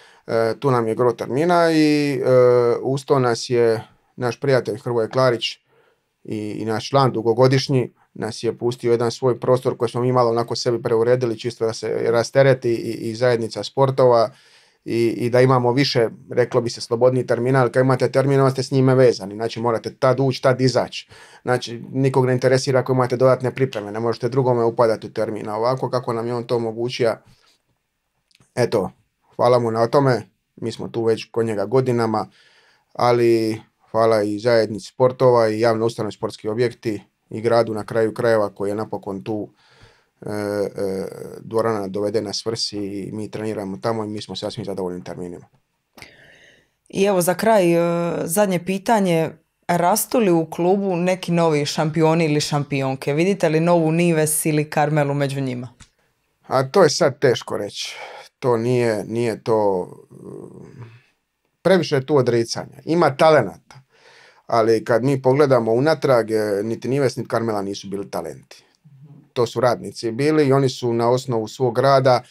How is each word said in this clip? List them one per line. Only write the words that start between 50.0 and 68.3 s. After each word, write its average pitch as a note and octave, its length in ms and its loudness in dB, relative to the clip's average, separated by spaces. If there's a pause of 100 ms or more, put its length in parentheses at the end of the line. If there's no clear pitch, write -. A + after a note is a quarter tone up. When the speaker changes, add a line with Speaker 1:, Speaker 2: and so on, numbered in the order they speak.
Speaker 2:
li G#3 120 4
u E3 200 0
klubu F#3+ 460 0
neki F3+ 360 -2
novi D#3+ 340 2
šampioni D#3+ 580 0
ili D3+ 160 0
šampionke? C#3+ 720 -4
Vidite F3 360 0
li D#3 120 2
novu E3 320 2
Nives D#3+ 540 0
ili D3+ 240 0
Karmelu D3 440 0
među C#3 260 -2
njima? B2 280 -6 (800)
Speaker 1:
A C3 220 0
to G3 140 4
je D3+ 80 6
sad C#3+ 280 0
teško A2+ 380 0
reći. - 400 -10 (420)
To B2 180 0
nije, A#2 480 0
nije A2+ 380 -4
to, G2+ 460 0 (220)
e, - 40 -20 (1500)
previše E3 340 2
je C3+ 100 -2
tu D3+ 100 2
odricanja. A#2 680 0
Ima D3+ 320 0
talenata, C3+ 640 2 (640)
ali A2+ 380 2
kad A#2 200 2
mi C3+ 180 0
pogledamo C3 500 4
unatrag, C3 580 2
e, G#2+ 340 -2
niti A2+ 240 -6
Nives, C3+ 280 0
niti A2+ 120 -8
Karmela A2+ 340 -2
nisu G2 260 -10
bili F#2+ 220 -10
talenti. D#2+ 540 -12 (680)